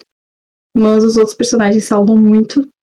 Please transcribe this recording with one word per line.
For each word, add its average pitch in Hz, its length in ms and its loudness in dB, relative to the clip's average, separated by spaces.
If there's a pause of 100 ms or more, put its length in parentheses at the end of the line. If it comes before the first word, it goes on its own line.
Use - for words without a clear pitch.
(760)
Mas 220 260 2
os 226 140 0
outros 220 180 0
personagens 220 500 -2
salvam 208 300 0
muito. 220 540 0 (140)